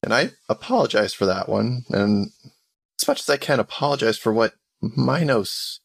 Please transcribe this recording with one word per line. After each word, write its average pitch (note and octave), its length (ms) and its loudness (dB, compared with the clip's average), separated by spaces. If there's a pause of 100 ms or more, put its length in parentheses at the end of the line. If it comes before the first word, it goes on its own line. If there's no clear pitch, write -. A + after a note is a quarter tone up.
And G#2+ 120 -2
I C3 180 2 (180)
apologize A#2 640 0
for - 120 0
that F#2+ 220 0
one, A#2 420 -2
and G2+ 420 2 (680)
as - 60 -2
much - 140 0
as - 80 -8
I C#3+ 80 2
can, C3+ 220 0
apologize B2 580 0
for - 160 0
what A2+ 220 2 (260)
Minos C3 1040 -2